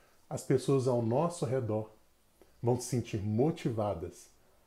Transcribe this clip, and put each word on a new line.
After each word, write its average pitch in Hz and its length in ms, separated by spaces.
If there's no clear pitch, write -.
as 143 120
pessoas 135 460
ao 120 140
nosso 147 420
redor 110 460
vão 123 180
se - 60
sentir 113 340
motivadas 107 1080